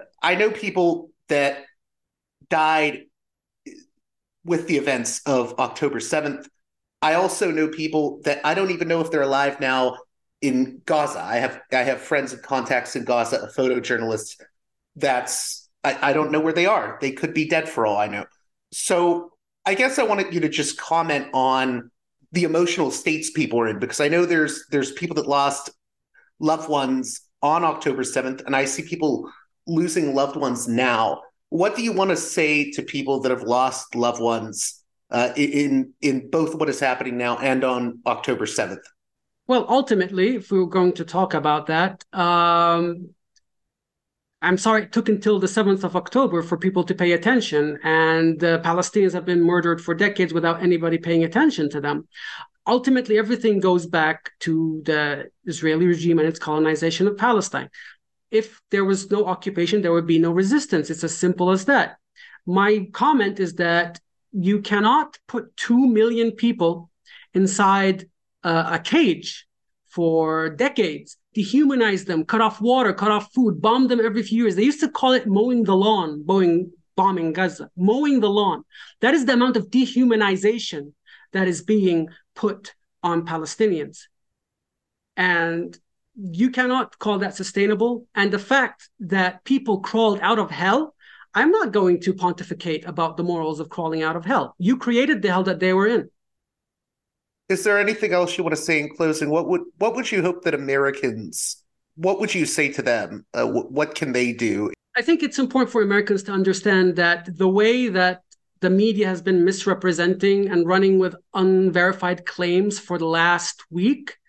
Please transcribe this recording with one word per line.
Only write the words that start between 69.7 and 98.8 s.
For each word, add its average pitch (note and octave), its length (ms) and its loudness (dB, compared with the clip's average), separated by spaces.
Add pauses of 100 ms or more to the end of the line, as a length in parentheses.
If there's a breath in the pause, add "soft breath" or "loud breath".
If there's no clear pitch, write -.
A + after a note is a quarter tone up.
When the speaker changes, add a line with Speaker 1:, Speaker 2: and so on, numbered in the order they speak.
Speaker 2:
for D#3+ 640 0
decades, F#3 640 -2 (200)
dehumanize A#3 720 2
them, E3 180 0
cut A3 160 2
off F#3+ 200 0
water, A#3+ 320 2
cut G#3 180 0
off G#3 220 -2
food, G#3 280 2
bomb A#3+ 280 4
them A#3+ 120 2
every A3 220 0
few A3+ 220 0
years. G3+ 100 2
They F#3+ 80 2
used C#4 180 2
to D#4 80 2
call C4 240 2
it B3+ 140 2
mowing A3+ 380 2
the F#3+ 100 2
lawn, F#3 500 2
mowing, F3 460 2 (240)
bombing F3+ 380 0
Gaza, F3+ 440 -4
mowing B3 440 2
the G#3 100 2
lawn. G3+ 320 0 (380 loud breath)
That B3+ 140 4
is D4 100 2
the B3+ 80 2
amount B3 240 2
of G3+ 120 -2
dehumanization G#3+ 1200 0 (400 soft breath)
that F#3+ 160 0
is E3 140 -4
being F3+ 460 2 (280 loud breath)
put - 380 -6 (280)
on E3+ 240 -2
Palestinians. D#3+ 760 -2 (1120)
And E3+ 600 -2 (400)
you G3 340 -2
cannot B3+ 480 -2
call G#3 200 -2
that F#3+ 160 -4
sustainable. G#3 800 -2
And G3+ 180 0
the G3+ 60 -2
fact C4 500 -2 (120)
that F#3 440 -2
people A#3+ 360 0
crawled A3 420 0
out G#3+ 160 2
of G3 120 -2
hell, G3 440 0 (380 loud breath)
I'm C#4 200 4
not G4+ 180 2
going F#3 320 2
to F#3+ 120 0
pontificate F3 720 -4
about E3 300 -4
the F3 60 -4
morals D#3+ 380 -4
of D#3 80 -10
crawling D#3+ 340 -4
out D#3+ 140 -2
of E3 80 -8
hell. F#3 340 -2
You G#3 180 2
created A#3+ 460 0
the G#3 60 2
hell F#3 160 0
that - 160 -2
they F#3 120 2
were G3 140 2
in. A#3 240 0 (1400)
Speaker 1:
Is F#3+ 160 -2
there G#3 140 4
anything G#3+ 340 0
else F3+ 240 0
you F#3 80 -2
want D#3+ 100 -2
to D#3 80 -4
say D#3+ 180 0